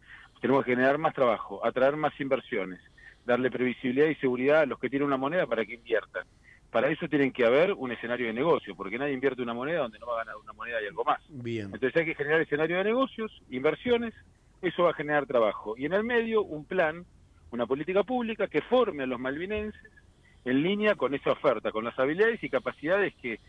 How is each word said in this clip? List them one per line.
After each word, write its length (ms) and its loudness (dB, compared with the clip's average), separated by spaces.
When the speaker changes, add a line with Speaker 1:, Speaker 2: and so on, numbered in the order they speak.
Speaker 1:
Tenemos 240 2
que 80 0
generar 260 4
más 160 0
trabajo, 500 0
atraer 320 2
más 240 -2
inversiones, 580 -4
darle 260 2
previsibilidad 580 0
y 80 0
seguridad 440 2
a 60 4
los 120 -4
que 120 -4
tienen 160 0
una 100 0
moneda 300 0
para 180 0
que 100 -10
inviertan. 520 -4
Para 200 2
eso 180 -4
tienen 240 2
que 140 2
haber 260 6
un 200 -6
escenario 340 -4
de 80 -4
negocio, 420 0
porque 220 -6
nadie 160 -2
invierte 260 0
una 140 -4
moneda 240 -4
donde 220 -4
no 80 -16
va 80 -4
a 80 -4
ganar 120 -12
una 160 -16
moneda 300 -6
y 40 -6
algo 180 -4
más. 160 0
Speaker 2:
Bien. 420 -6
Speaker 1:
Entonces 240 -2
hay 80 4
que 100 -4
generar 280 2
escenario 340 0
de 80 0
negocios, 460 -2
inversiones, 640 0
eso 220 0
va 80 6
a 40 0
generar 300 0
trabajo. 540 0
Y 80 -4
en 80 -2
el 100 0
medio, 380 0
un 240 -8
plan 400 -2
una 120 0
política 360 0
pública 460 -2
que 140 -2
forme 420 2
a 20 -2
los 140 -4
malvinenses 600 -6
en 180 2
línea 340 2
con 180 0
esa 180 0
oferta, 380 0
con 140 -4
las 140 -6
habilidades 440 0
y 80 -8
capacidades 720 -2
que, 160 -6